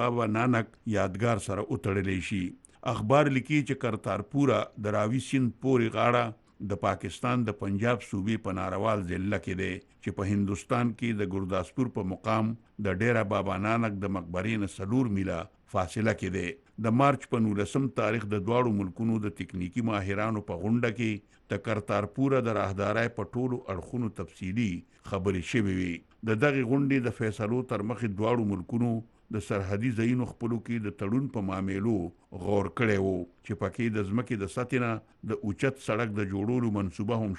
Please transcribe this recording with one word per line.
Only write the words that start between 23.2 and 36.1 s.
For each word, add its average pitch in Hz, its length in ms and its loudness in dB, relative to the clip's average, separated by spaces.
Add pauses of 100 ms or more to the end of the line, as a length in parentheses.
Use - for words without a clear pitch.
ټولو 123 280 -2 (120)
اړخونو 107 480 -4
تفصیلي 98 480 -2 (400)
خبرې 95 400 0
شوې 101 280 2
وي. 90 160 -2 (320)
د - 20 2 (140)
دغې 139 260 4
غونډې 139 360 2
د 120 40 -2 (120)
فیصلو 113 500 0
تر 104 180 -2
مخې 107 300 -4
دواړو 113 320 2
ملکونو 113 400 0 (420)
د 107 120 -2
سرحدي 101 520 -2
ځایونو 120 320 2
خپلو 117 260 -2 (120)
کې 117 180 -2
د 101 140 -4
تړون 117 340 0
په 110 140 -4
معاملو 95 500 0 (460)
غور 98 340 2
کړی 110 240 4
و 95 100 2 (340)
چې 104 140 -4
پکې 110 260 -2 (100)
د 104 120 0
ځمکې 117 340 -2
د 95 120 -4
سطحې 127 300 -2
نه 113 80 0 (400)
د 107 180 -4
اوچت 131 340 -2
سړک 110 320 0